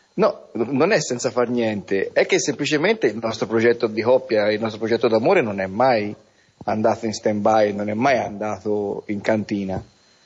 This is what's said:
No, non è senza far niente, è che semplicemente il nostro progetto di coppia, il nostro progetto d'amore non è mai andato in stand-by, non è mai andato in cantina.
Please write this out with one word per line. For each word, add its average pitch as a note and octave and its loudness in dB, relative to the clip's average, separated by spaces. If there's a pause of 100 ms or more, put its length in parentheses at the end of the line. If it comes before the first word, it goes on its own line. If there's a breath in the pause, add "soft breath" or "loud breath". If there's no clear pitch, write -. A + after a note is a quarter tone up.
(160 loud breath)
No, - 0
non C3 0
è G#3 4
senza B2+ -4
far A#2+ 0
niente, G#2+ -2
è F3 2
che - 2
semplicemente D3 0
il G#2+ -2
nostro A2+ -4
progetto A#2 2
di A2 -4
coppia, A2+ 2
il G#2+ 0
nostro A2 -4
progetto A2+ 0
d'amore C3 4
non G2+ -2
è F#2+ -2
mai G#2+ 0 (520 soft breath)
andato A2 0
in A2 -2
stand-by, G#2+ 2
non G#2 -4
è G#2+ -4
mai B2+ 2
andato G#2 -4
in G2+ -6
cantina. G2+ -2 (440 soft breath)